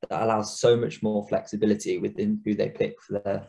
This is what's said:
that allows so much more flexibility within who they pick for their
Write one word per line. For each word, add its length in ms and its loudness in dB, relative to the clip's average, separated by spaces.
that 140 -2
allows 360 0
so 180 6
much 260 -4
more 260 0
flexibility 680 0
within 460 -2
who 100 0
they 160 0
pick 320 -2
for 160 -6
their 300 -2